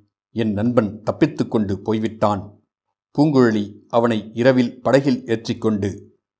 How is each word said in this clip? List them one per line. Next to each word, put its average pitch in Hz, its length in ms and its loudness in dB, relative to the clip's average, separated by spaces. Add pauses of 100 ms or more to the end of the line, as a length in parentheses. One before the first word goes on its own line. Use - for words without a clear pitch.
(300)
என் 110 220 -2
நண்பன் 110 500 0
தப்பித்துக் 143 480 -2
கொண்டு 107 300 -2
போய்விட்டான். 110 800 -4 (580)
பூங்குழலி 120 680 2
அவனை 113 440 0
இரவில் 120 500 2
படகில் 135 440 2
ஏற்றிக்கொண்டு 110 920 -4 (200)